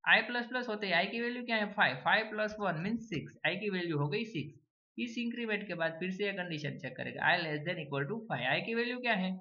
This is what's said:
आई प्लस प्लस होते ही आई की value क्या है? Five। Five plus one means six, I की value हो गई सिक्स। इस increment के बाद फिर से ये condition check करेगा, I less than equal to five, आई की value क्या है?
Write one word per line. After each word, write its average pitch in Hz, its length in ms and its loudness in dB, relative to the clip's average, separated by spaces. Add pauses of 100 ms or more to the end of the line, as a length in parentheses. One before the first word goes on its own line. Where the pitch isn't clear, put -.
आई - 180 8
प्लस 240 260 -2
प्लस 247 200 -2
होते 208 200 -2
ही 175 60 2
आई 175 140 4
की 233 140 -4
value 240 240 -2
क्या 233 100 0
है? 208 180 2
Five। 151 300 4
Five 214 260 4
plus 214 300 -2
one 175 220 0
means 226 280 -2
six, 156 240 -4 (140)
I 175 80 2
की 208 140 -2
value 175 280 0
हो 147 120 2
गई 226 160 0
सिक्स। - 280 -6 (440)
इस 233 200 -4
increment 233 500 -2
के 180 60 -4
बाद 165 260 0
फिर 185 120 -2
से 196 140 -2
ये 196 80 0
condition 160 460 -4
check - 180 -8
करेगा, 123 300 -2
I 170 120 6
less 151 260 -2
than 180 160 -2
equal 143 260 -2
to 214 100 -4 (120)
five, 127 160 -2
आई 151 160 4
की 220 140 -4
value 240 240 0
क्या 240 160 0
है? 185 140 0 (120)